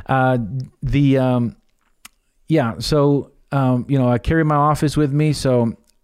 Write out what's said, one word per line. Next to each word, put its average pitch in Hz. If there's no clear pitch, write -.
uh, 131
the, 135
um, 123
yeah, 135
so, 143
um, 127
you 139
know, 123
I 123
carry 160
my 151
office 147
with 147
me. 151
So, 123